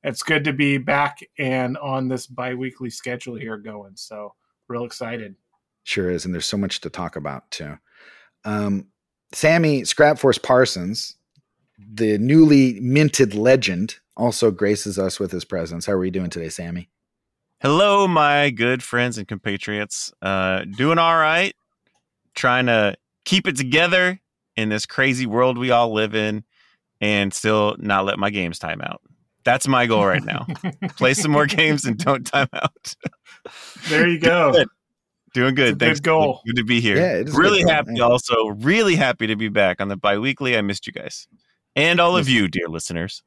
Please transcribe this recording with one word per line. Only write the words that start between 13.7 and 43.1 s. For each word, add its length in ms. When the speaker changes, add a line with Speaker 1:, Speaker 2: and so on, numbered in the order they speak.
Speaker 2:
also 340
graces 480
us 220
with 120
his 120
presence. 420
How 80
are 100
you 60
doing 200
today, 180
Sammy? 400
Speaker 3:
Hello, 460
my 400
good 340
friends 360
and 100
compatriots. 840
Uh, 420
doing 320
all 220
right. 360
Trying 320
to 300
keep 200
it 80
together 640
in 140
this 160
crazy 400
world 320
we 120
all 220
live 220
in 280
and 320
still 440
not 280
let 120
my 120
games 280
time 220
out. 220
That's 240
my 160
goal 220
right 180
now. 220
Speaker 1:
<laughs> 260
Speaker 3:
Play 160
some 200
more 120
games 400
and 140
don't 280
time 280
out. 400
Speaker 1:
There 180
you 100
Speaker 3:
Doing 20
Speaker 1:
go. 320
Speaker 3:
good. 160
Doing 200
good. 200
Speaker 1:
It's 20
a 80
Speaker 3:
Thanks. 160
Speaker 1:
good 80
goal. 380
Speaker 3:
Good 100
to 80
be 160
here. 160
Speaker 2:
Yeah, 220
it 100
is 60
a 40
Speaker 3:
Really 220
Speaker 2:
good 60
goal. 80
Speaker 3:
happy 220
Speaker 2:
Yeah. 80
Speaker 3:
also. 420
Really 500
happy 300
to 100
be 140
back 320
on 60
the 100
bi-weekly. 580
I 60
missed 240
you 80
guys. 340
And 240
all 160
of 100
Speaker 2:
Yes. 100
Speaker 3:
you, 120
dear 200
listeners. 580